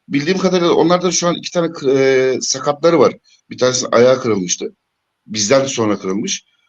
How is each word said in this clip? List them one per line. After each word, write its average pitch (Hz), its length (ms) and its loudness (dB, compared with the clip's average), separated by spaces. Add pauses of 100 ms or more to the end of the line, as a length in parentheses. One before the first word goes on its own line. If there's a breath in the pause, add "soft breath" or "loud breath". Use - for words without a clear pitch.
Bildiğim 151 300 -2
kadarıyla 170 360 0
onlarda 175 380 2
şu 175 160 -2
an 175 80 0
iki - 160 -10
tane 165 200 -2
kı-, 143 280 -2
e, 131 420 2
sakatları 147 580 0
var. 107 140 4 (360 soft breath)
Bir - 80 -14
tanesinin 127 340 -2
ayağı 127 300 4
kırılmıştı. 92 540 -4 (520)
Bizden 110 380 0
sonra 107 340 -2
kırılmış. 98 460 -6 (240)